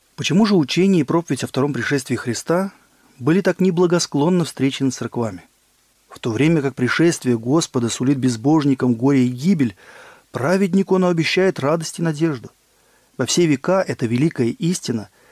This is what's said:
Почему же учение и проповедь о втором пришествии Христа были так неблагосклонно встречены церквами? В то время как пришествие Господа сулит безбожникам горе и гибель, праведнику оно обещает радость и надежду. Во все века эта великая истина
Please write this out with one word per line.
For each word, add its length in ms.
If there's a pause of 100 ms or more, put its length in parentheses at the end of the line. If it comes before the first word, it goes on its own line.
(140)
Почему 320
же 100
учение 460
и 20
проповедь 400
о 20
втором 260
пришествии 440
Христа 560 (480)
были 200
так 200
неблагосклонно 840
встречены 460
церквами? 520 (680)
В 100
то 140
время 280
как 140
пришествие 640
Господа 500
сулит 300
безбожникам 760
горе 320
и 20
гибель, 480 (560)
праведнику 640
оно 100
обещает 540
радость 400
и 20
надежду. 480 (640)
Во 100
все 200
века 340
эта 260
великая 420
истина 600 (240)